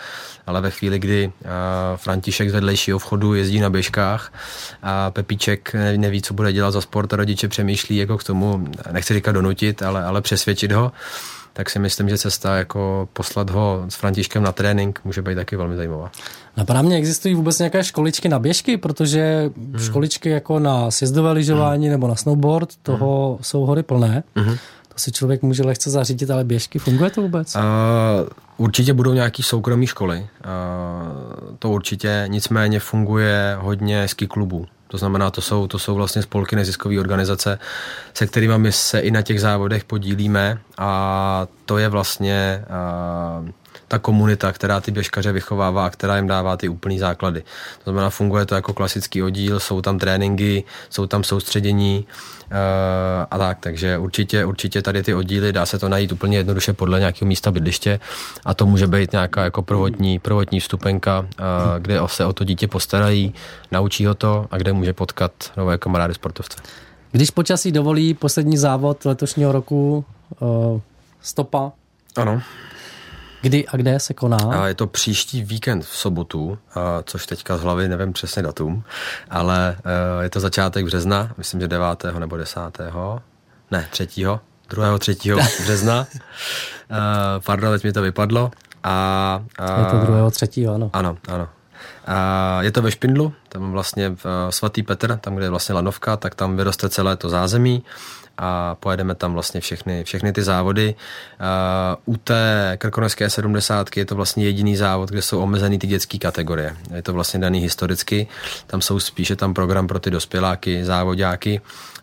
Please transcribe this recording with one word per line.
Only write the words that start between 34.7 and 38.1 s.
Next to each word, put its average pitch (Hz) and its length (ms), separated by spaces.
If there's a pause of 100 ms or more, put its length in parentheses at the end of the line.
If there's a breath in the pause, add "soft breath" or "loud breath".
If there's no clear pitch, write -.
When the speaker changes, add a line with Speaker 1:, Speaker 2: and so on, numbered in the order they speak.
Speaker 1:
To 95 100
znamená, 98 320
to 92 100
jsou, 101 260
to 95 120
jsou 104 160
vlastně 101 280
spolky, 101 340
neziskové 101 440
organizace, 95 580 (560 loud breath)